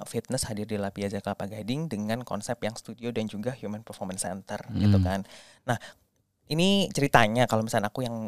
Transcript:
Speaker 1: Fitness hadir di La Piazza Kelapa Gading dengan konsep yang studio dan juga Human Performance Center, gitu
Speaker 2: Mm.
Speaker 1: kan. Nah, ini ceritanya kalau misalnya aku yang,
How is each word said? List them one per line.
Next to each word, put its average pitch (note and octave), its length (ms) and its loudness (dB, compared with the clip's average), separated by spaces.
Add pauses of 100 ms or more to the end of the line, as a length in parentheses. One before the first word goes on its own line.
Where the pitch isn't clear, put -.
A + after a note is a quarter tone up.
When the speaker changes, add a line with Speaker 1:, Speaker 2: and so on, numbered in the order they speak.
Speaker 1:
Fitness - 420 -4
hadir G#2 200 -4
di G#2+ 100 -6
La G2+ 140 -2
Piazza G2+ 300 -4
Kelapa G2+ 280 -4
Gading A2 400 -4
dengan A2 360 -2
konsep G#2+ 360 -6
yang A2 160 -4
studio A2+ 360 -10
dan A2+ 160 -2
juga G#2+ 280 -6
Human G#2 260 -8
Performance F#2+ 400 -8
Center, G2 400 -6 (120)
gitu G#2 220 6
Speaker 2:
Mm. F#2+ 60 8
Speaker 1:
kan. F#2 200 2 (440)
Nah, A#2+ 120 0 (720)
ini F#3 420 4
ceritanya B2 540 6
kalau A2 180 2
misalnya A2 240 0
aku C3 160 -4
yang, A#2 260 -4